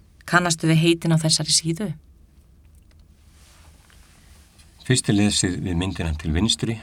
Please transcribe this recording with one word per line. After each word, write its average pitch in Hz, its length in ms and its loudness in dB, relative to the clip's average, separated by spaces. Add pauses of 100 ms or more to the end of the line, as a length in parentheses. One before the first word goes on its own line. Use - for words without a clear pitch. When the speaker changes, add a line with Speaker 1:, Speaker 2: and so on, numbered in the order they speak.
(240)
Speaker 1:
Kannastu 175 460 0
við 160 100 6
heitin 165 320 2
á 160 80 4
þessari 156 320 0
síðu? 165 380 -2 (3000)
Speaker 2:
Fyrst 123 240 0
er 101 80 4
lesið 101 400 0
við 90 160 -4
myndina 85 400 -4
til 80 160 -6
vinstri 110 500 -2